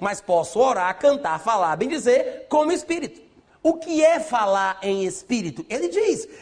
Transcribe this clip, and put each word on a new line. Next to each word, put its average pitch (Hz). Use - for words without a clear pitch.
mas 202
posso 175
orar, 190
cantar, 185
falar, 185
bendizer 247
com 302
o 339
espírito. -
O 330
que 330
é 320
falar 196
em 196
espírito? 180
Ele 320
diz, 392